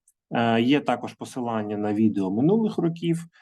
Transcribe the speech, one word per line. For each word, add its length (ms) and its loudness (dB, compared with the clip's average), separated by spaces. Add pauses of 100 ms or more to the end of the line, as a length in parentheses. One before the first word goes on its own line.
(340)
Е, 280 2
є 180 4
також 340 -4
посилання 640 -6
на 160 -2
відео 380 2
минулих 460 2
років. 480 -2 (160)